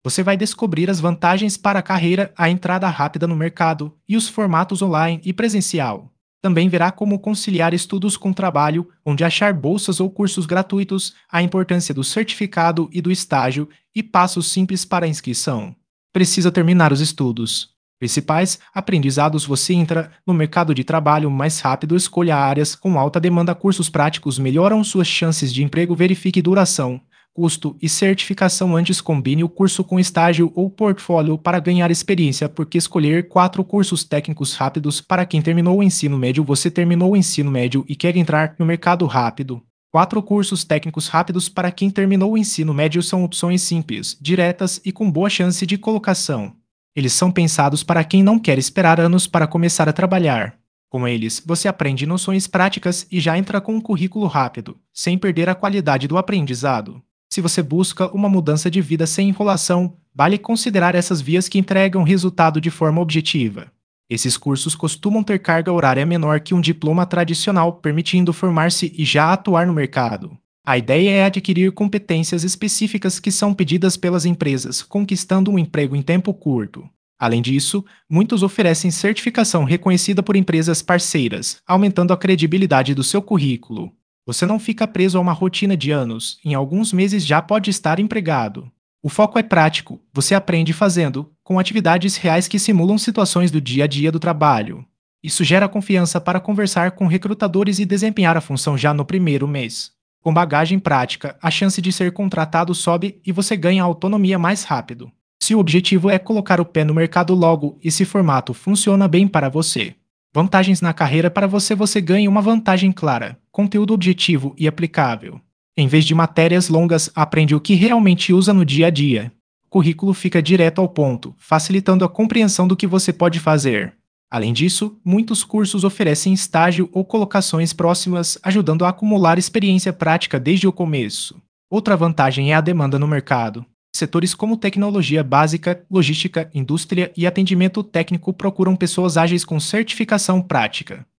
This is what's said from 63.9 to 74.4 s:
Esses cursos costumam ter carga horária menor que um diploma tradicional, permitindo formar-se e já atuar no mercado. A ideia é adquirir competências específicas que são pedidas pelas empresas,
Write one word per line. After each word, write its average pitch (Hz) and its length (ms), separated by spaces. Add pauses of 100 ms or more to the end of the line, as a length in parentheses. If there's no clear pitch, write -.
Esses 123 280
cursos 143 360
costumam 208 480
ter 196 180
carga 170 340
horária 151 320
menor 156 340
que 156 140
um 175 80
diploma 160 440
tradicional, 175 680
permitindo 175 580
formar-se 170 640
e 160 80
já 151 300
atuar 180 340
no 175 60
mercado. 117 640 (300)
A 127 120
ideia 151 320
é 196 140
adquirir 190 480
competências 175 720
específicas 196 760
que 208 100
são 202 240
pedidas 180 420
pelas 175 300
empresas, 135 560